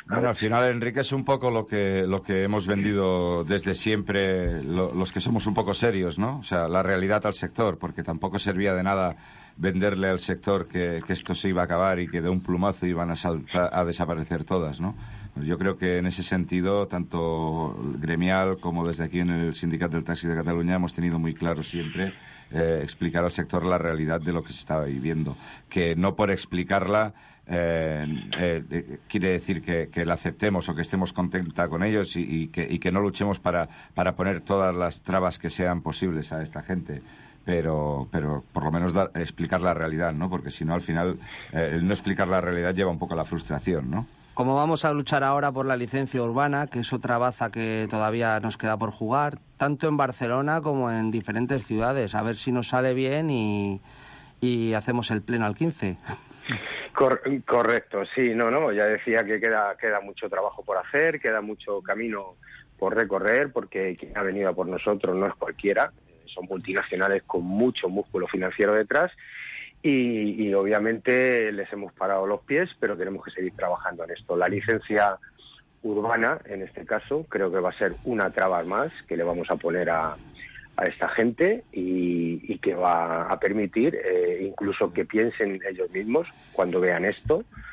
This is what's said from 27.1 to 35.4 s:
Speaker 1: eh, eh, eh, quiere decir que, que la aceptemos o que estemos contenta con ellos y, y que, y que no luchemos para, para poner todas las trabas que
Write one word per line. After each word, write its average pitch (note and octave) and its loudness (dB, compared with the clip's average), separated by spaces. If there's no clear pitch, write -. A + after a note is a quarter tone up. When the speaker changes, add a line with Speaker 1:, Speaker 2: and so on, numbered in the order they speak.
Speaker 1:
eh, E2 0
eh, E2+ 0
eh, D2 -6
quiere F#2+ 0
decir F2+ 0
que, E2 -2
que F2 -2
la E2+ 2
aceptemos F2+ 0
o E2+ -2
que E2 -2
estemos F2+ -2
contenta F2 -2
con E2 -2
ellos G#2 0
y, E2+ -2
y D#2+ -2
que, E2+ -4
y F2 -2
que F2 -2
no G2 2
luchemos G2+ 0
para, F2 0
para F2+ 2
poner F2+ -2
todas F#2+ 2
las F2 -2
trabas F#2 2
que E2+ -6